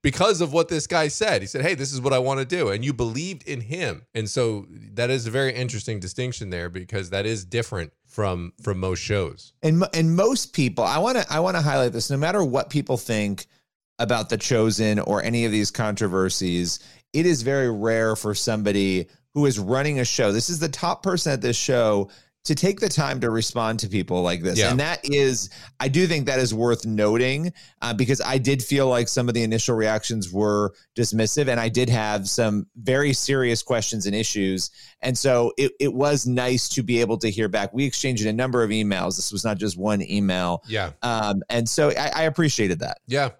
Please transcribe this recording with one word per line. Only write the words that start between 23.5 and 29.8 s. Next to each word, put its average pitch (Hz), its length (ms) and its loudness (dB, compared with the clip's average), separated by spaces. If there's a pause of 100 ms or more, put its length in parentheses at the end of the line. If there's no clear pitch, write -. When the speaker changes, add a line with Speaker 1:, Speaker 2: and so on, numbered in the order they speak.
Speaker 2:
to - 80 -4
people 90 360 -2
like 87 200 -2
this. 90 160 0
Speaker 1:
Yeah. 101 120 4
Speaker 2:
And 127 100 2
that 160 240 -2
is, 139 460 0 (280)
I 135 100 -2
do 170 180 4
think 156 180 0
that 131 140 0
is 117 160 2
worth 117 320 2
noting, 120 680 2 (300)
uh, 120 100 -2
because 127 300 2
I 135 160 0
did 131 240 2
feel 135 260 2
like 120 200 4
some 120 200 0
of 113 60 0
the 117 80 2
initial 113 340 2
reactions 110 560 0